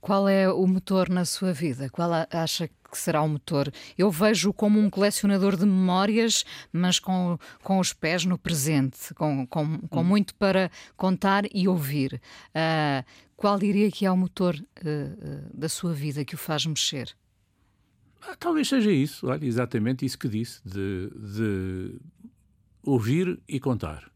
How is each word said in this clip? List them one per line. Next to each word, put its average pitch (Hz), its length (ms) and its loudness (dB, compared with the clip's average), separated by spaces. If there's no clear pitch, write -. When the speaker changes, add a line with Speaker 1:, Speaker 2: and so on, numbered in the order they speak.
Speaker 1:
Qual 196 260 2
é 196 240 4
o 185 160 2
motor 185 420 2
na 180 160 2
sua - 280 -2
vida? 135 360 -4
Qual 170 240 -2
a-, 160 180 0
acha 165 360 -2
que - 300 -16
será 156 240 0
o 156 60 2
motor? 143 440 -2
Eu 190 140 4
vejo-o 202 420 2
como 208 260 4
um 208 100 4
colecionador 202 680 2
de 185 80 2
memórias, 196 800 4
mas 180 280 2
com, 180 380 0
com 190 160 2
os 175 140 0
pés 165 320 0
no 180 120 2
presente, 143 760 0
com, 139 320 -2
com, 156 320 -2
com 165 220 -4
Speaker 2:
Hum. - 20 2
Speaker 1:
muito 196 320 2
para 190 340 2
contar 196 480 2
e 190 140 2
ouvir. 139 540 0
Ah, 151 500 0
qual 202 240 0
diria 202 320 2
que - 140 -4
é 190 60 2
o 185 60 4
motor, 180 380 0
eh, 151 340 -6
eh, 147 200 -12
da 156 160 -6
sua 170 240 -4
vida 147 320 -4
que 165 100 -12
o - 20 -12
faz 151 280 -4
mexer? 143 500 -4
Speaker 2:
Ah, - 180 -14
talvez 311 280 0
seja 220 240 4
isso, 143 360 0
olha, 147 180 -2
exatamente 123 600 0
isso 123 120 -4
que - 100 -6
disse, 110 380 -4
de, 95 500 -6
de 95 800 -4
ouvir 139 640 0
e 135 120 -4
contar. 92 560 -4